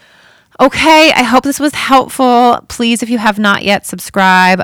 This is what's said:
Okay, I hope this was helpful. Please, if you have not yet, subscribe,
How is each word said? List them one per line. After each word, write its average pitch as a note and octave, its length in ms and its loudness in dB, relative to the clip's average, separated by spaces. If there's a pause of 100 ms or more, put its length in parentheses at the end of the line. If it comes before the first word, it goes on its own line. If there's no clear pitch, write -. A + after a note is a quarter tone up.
(600)
Okay, D#4 520 2
I B3+ 100 0
hope B3 220 0
this C#4 140 -4
was C#4+ 160 -2
helpful. B3 960 0
Please, A#3 340 -4
if A3+ 60 -6
you A#3+ 80 -2
have G#3 220 -2
not G3+ 260 -2
yet, G3 220 -2
subscribe, F#3 760 0